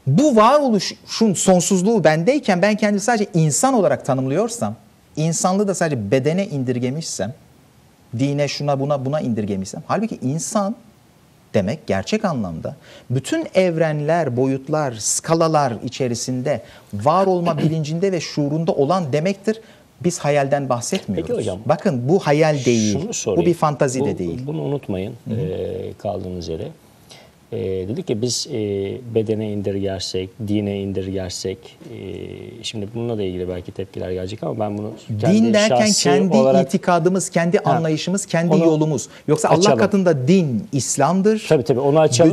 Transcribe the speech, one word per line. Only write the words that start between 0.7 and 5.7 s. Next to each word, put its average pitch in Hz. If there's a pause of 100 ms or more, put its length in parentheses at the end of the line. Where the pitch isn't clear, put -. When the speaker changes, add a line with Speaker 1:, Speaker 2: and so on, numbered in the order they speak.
Speaker 1:
sonsuzluğu 185
bendeyken 175
ben 214
kendimi 208
sadece 214
insan 165
olarak 160
tanımlıyorsam, 131 (400)
insanlığı 180
da 185